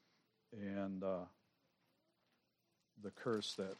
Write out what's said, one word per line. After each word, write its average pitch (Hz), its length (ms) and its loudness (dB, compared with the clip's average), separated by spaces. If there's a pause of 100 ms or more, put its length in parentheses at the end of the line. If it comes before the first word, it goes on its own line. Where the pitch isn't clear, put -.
(520)
and, 98 500 0
uh, 92 220 2 (1800)
the 101 80 -4
curse - 440 0
that 95 260 -2